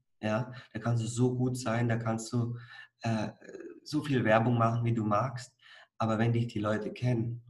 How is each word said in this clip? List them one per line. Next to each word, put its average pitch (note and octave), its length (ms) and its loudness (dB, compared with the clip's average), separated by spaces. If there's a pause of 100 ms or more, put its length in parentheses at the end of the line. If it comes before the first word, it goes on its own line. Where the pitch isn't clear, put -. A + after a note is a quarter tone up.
(220)
ja. A2 300 0 (220)
Da A2 60 -6
kannst A#2 240 0
du G#2 40 -4
so B2+ 280 2
gut B2+ 220 0
sein, A#2 320 0
da A#2 80 2
kannst A2+ 360 -4
du, A#2+ 240 0 (440)
äh, A2 280 -2 (540)
so D3 200 -2
viel C3 220 2
Werbung A2+ 320 4
machen, A#2 280 2
wie A2+ 80 2
du A2 120 0
magst. G#2+ 500 -2 (420)
Aber A2 220 0
wenn A#2 140 4
dich A#2 140 2
die G#2+ 120 -6
Leute G#2+ 340 -2
kennen A#2+ 560 -2